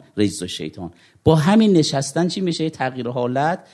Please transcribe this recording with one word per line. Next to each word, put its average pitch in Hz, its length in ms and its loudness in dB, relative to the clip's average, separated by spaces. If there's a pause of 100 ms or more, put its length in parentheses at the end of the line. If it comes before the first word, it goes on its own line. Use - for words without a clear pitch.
(180)
رِجْزَ 98 240 0
الشَّیطَانِ." 85 500 -10 (320)
با 160 120 6
همین 202 380 4
نشستن 156 540 0
چی 190 140 -6
می‌شه؟ 165 280 -2
تغییر 127 380 -6
حالت. 127 520 -2 (140)